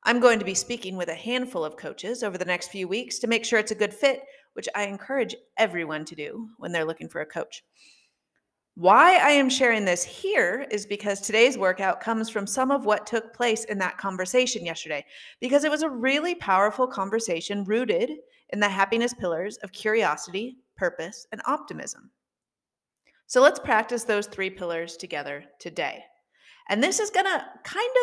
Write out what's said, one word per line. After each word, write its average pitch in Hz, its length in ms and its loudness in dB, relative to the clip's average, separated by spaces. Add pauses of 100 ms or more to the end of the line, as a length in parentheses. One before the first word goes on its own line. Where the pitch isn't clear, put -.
I'm 240 160 2
going 233 220 6
to 170 40 -6
be 190 80 -4
speaking 190 440 -6
with 175 140 -4
a 160 40 -6
handful 233 500 -4
of 156 120 -6
coaches - 480 -8
over 185 120 -4
the 180 80 -6
next 175 280 -4
few 185 160 -6
weeks 233 320 -6
to 233 80 0
make 226 160 0
sure 226 160 2
it's 220 100 -2
a 214 60 -4
good 202 180 0
fit, - 300 0 (300)
which - 200 -10
I 202 120 -4
encourage 202 500 -4 (220)
everyone 165 480 -2
to 156 100 -16
do 190 320 -10 (100)
when 170 140 -8
they're 160 120 0
looking 160 240 -6
for 151 120 -8
a 156 60 -6
coach. - 360 -10 (1120)
Why 247 400 8
I 294 140 6
am 277 200 6
sharing 233 340 2
this 175 180 2
here 269 680 0
is 208 160 -4
because 202 340 -4
today's 226 380 4
workout 190 420 0
comes 220 300 -2
from 202 160 -4
some 262 240 0
of 254 160 0
what 208 180 2
took 226 300 -4
place 220 300 0
in 208 140 -6
that 185 200 -4
conversation 196 680 0
yesterday, 156 400 -6 (340)
because 277 260 2
it 311 60 0
was 302 120 0
a 311 80 -2
really 277 460 0
powerful 208 500 2
conversation 202 800 -2
rooted 202 480 0 (380)
in 208 100 -4
the 202 80 6
happiness 214 440 2
pillars 185 460 -4
of 196 140 -14
curiosity, 214 840 -2 (200)
purpose, 175 560 -6
and 214 140 -10
optimism. - 640 -6 (1160)
So 247 160 4
let's - 180 6
practice 233 440 0
those 208 240 -2
three 190 200 -6
pillars 170 480 -8
together 143 480 -10 (140)
today. 165 440 -8 (680)
And 208 120 2
this 392 180 2
is 415 100 -2
gonna 381 380 0 (160)
kind 453 260 -2 (120)